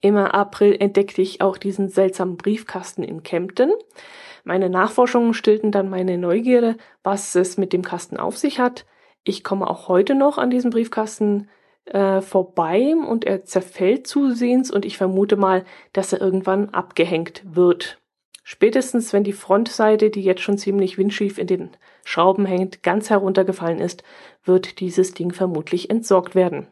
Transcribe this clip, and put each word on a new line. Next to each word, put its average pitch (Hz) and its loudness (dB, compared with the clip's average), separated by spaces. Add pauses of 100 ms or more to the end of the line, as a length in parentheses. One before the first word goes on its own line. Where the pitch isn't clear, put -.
Im 202 4
April 202 2
entdeckte 202 0
ich 190 -4
auch 190 0
diesen 196 -4
seltsamen 185 0
Briefkasten - -6
in 160 -10
Kempten. 190 -2 (720)
Meine 185 0
Nachforschungen 233 2
stillten 214 2
dann 196 0
meine 185 -2
Neugierde, 226 2 (260)
was 202 -4
es 185 2
mit 185 -2
dem 180 0
Kasten - -10
auf - -6
sich 277 -4
hat. 247 -2 (380)
Ich - -6
komme 196 -4
auch - -6
heute 196 2
noch 277 2
an 247 0
diesem 247 0
Briefkasten, 214 -2 (380)
äh, 196 0
vorbei 190 0
und 233 -2
er 190 -4
zerfällt 190 -2
zusehends 254 0
und 202 -2
ich - -8
vermute 196 2
mal, 190 2 (300)
dass 190 -2
er 190 -2
irgendwann 190 0
abgehängt 170 -4
wird. 175 2 (460)
Spätestens, 240 0
wenn 202 2
die 202 -4
Frontseite, 214 2
die 208 -6
jetzt 185 0
schon 202 -2
ziemlich 196 -2
windschief 202 -2
in 180 -6
den 180 -2 (340)
Schrauben 190 2
hängt, 185 -4
ganz 202 -2
heruntergefallen 190 0
ist, 175 -6 (400)
wird 185 0
dieses 185 0
Ding 170 -6
vermutlich 175 -4
entsorgt 202 0
werden. 175 0